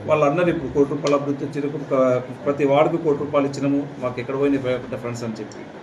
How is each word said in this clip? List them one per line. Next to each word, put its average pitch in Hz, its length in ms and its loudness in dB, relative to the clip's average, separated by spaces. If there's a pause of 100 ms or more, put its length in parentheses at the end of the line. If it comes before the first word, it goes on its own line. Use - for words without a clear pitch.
వాళ్ళు 151 200 4
అన్నారు 170 240 2
ఇప్పుడు 127 220 -2
కోటి 143 200 4
రూపాయల 143 260 0
అభివృద్ధి 143 260 -4
వచ్చిన 139 180 -4 (800)
ప్రతి 143 280 0
వార్డుకు 165 340 4
కోటి 143 180 2
రూపాయలు 139 260 2
ఇచ్చినాము, 139 300 0 (220)
మాకు 123 200 -4
ఎక్కడ 135 200 -6
పోయినాయి 139 220 2
ప్రజల 127 400 -2
ఫండ్స్ 120 240 -6
అని 110 120 -6
చెప్పి - 240 -12 (180)